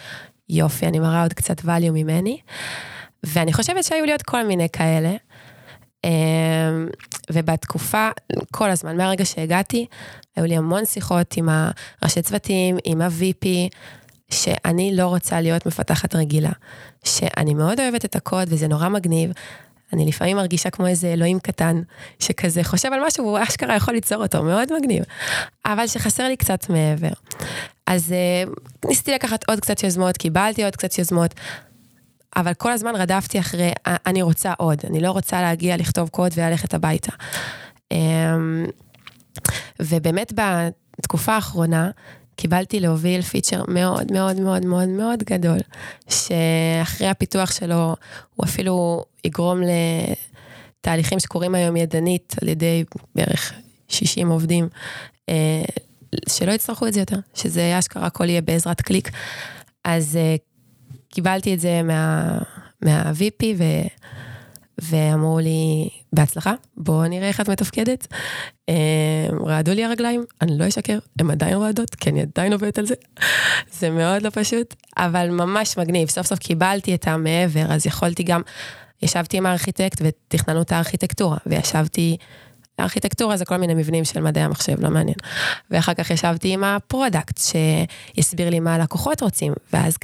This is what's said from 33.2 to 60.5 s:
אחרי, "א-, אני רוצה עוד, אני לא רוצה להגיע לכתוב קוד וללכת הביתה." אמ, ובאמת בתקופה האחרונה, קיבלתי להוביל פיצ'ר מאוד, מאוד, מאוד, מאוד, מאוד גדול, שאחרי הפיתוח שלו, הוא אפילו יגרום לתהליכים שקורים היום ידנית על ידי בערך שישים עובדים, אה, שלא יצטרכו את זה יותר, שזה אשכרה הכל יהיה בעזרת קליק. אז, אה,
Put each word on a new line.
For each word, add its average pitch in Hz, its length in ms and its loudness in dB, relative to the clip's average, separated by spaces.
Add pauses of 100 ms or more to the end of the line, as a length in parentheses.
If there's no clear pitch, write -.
אחרי, 175 300 0 (140)
"א-, 175 120 2 (100)
אני 185 160 2
רוצה 170 360 2
עוד, 156 300 2
אני 156 120 0
לא 175 100 2
רוצה 190 300 -2
להגיע 170 360 0
לכתוב 170 320 -2
קוד 180 280 0
וללכת 165 380 0
הביתה." 160 380 0 (800)
אמ, 160 720 0 (1160)
ובאמת 165 560 0
בתקופה 175 960 -2
האחרונה, 170 580 2 (460)
קיבלתי 185 440 0
להוביל 175 420 2
פיצ'ר 190 460 -2
מאוד, 180 440 2
מאוד, 190 280 0
מאוד, 185 260 2
מאוד, 180 220 2
מאוד 220 340 -2
גדול, 180 360 2 (500)
שאחרי 165 1000 0
הפיתוח 190 440 0
שלו, 170 440 0 (380)
הוא - 120 0
אפילו 175 580 0 (200)
יגרום 175 360 0 (1200)
לתהליכים 165 380 0
שקורים 180 360 -2
היום 170 220 2
ידנית 170 640 0
על - 60 0
ידי 165 360 2 (300)
בערך - 380 0 (360)
שישים 175 400 0
עובדים, 165 400 2 (600)
אה, 156 340 2 (640)
שלא 175 240 0
יצטרכו 220 340 -2
את 220 60 0
זה 196 80 2
יותר, 190 160 -2 (180)
שזה 170 440 0
אשכרה 175 280 -2
הכל 175 220 0
יהיה 170 120 2
בעזרת 165 400 0
קליק. - 300 0 (760)
אז, 165 320 0
אה, 160 200 4 (720)